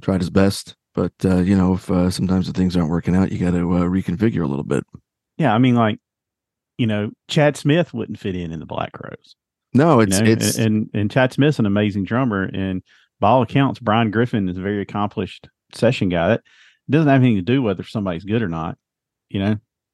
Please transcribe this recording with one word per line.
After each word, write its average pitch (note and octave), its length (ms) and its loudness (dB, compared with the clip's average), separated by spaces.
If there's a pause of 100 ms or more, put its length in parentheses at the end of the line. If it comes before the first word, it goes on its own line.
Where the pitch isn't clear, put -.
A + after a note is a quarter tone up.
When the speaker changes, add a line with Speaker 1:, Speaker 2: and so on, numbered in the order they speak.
Speaker 1:
tried F#2+ 180 -2
his F2 100 -4
best. - 460 0 (180)
But, F#2 200 -4 (100)
uh, F#2 140 2
you F#2 180 2
know, F#2 200 2
if, - 140 -6
uh, F2+ 200 0
sometimes F#2 380 -2
the D#2+ 60 -8
things F2+ 220 0
aren't F2 140 0
working E2+ 260 -2
out, F#2+ 160 2
you - 80 -6
gotta, F2 200 0
uh, F2 260 0
reconfigure F2+ 580 -2
a D2 40 -4
little C#2 180 -6
bit. - 180 -2 (540)
Speaker 2:
Yeah, C3+ 160 2
I G#2+ 40 2
mean, B2 180 2
like, A2+ 240 0 (800)
you B2 80 -2
know, G#2+ 260 -2 (180)
Chad D3 260 2
Smith D3+ 380 0
wouldn't G#2+ 260 -10
fit F#2+ 160 -6
in E2+ 160 -8
in D#2+ 80 -10
the D2+ 60 -12
Black - 260 -8
Crowes. - 440 -18 (380)
Speaker 1:
No, D3 220 4
Speaker 2:
You A2+ 80 6
Speaker 1:
it's, G2 160 2
Speaker 2:
know, A2+ 100 2
Speaker 1:
it's A2 280 2
Speaker 2:
and, A2+ 100 0
and, G#2+ 260 0
and G#2 180 -2
Chad B2+ 220 2
Smith's C#3+ 240 2
an A#2 80 0
amazing G#2 400 0
drummer, A2+ 380 -2
and F#2+ 400 -6 (360)
by G2+ 100 2
all B2+ 120 4
accounts, C3+ 380 0
Brian A2+ 320 2
Griffin A2 360 0
is F2+ 100 -6
a F#2 40 -8
very G2+ 200 -4
accomplished G2+ 680 -6 (240)
session A2+ 360 0
guy. F2 180 0
That A2+ 140 2 (500)
doesn't D3+ 160 4
have C3+ 140 4
anything A#2+ 160 4
to F#2+ 40 -2
do B2 220 0
whether F#2 200 -2
somebody's F#2+ 400 -6
good A2 200 -2
or F#2 60 -4
not, E2 280 -6 (520)
you G#2 100 -6
know? G#2 180 0 (360)